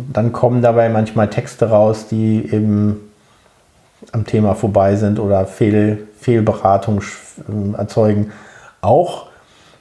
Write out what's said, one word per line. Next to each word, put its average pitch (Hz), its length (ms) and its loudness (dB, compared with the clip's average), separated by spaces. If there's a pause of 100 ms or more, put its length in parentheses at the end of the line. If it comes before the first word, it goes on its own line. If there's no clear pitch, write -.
(140)
dann 113 200 0
kommen 123 280 0
dabei 117 280 4
manchmal 110 400 0
Texte - 400 -4
raus, 107 420 2
die 110 400 0
eben 104 580 0 (1000)
am 110 140 -4
Thema 107 300 0
vorbei 101 400 2
sind 104 240 0
oder 98 260 0
Fehl-, 107 640 0 (120)
Fehlberatung 107 800 0
sch-, - 500 -14
ähm, 104 260 -6
erzeugen. 104 560 0 (500)
Auch 139 460 0 (540)